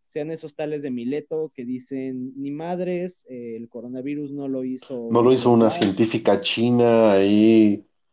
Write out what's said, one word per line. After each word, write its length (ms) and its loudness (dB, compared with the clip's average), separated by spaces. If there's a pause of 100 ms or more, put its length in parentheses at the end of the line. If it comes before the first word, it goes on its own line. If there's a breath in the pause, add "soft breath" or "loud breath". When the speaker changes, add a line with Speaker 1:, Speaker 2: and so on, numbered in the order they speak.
Speaker 1:
sean 240 -10
esos 240 -14
tales 260 -6
de 80 -8
Mileto 640 -6
que 120 -12
dicen, 720 -10
"Ni 140 -8
madres, 760 -8
eh, 280 -12
el 120 -14
coronavirus 600 -10
no 160 -10
lo 160 -6
hizo 480 -10
Speaker 2:
No 100 2
lo 60 4
Speaker 1:
una 60 6
Speaker 2:
hizo 180 2
una 140 6
Speaker 1:
humanidad". 180 0
Speaker 2:
científica 580 0
china 680 4
ahí 760 4 (280)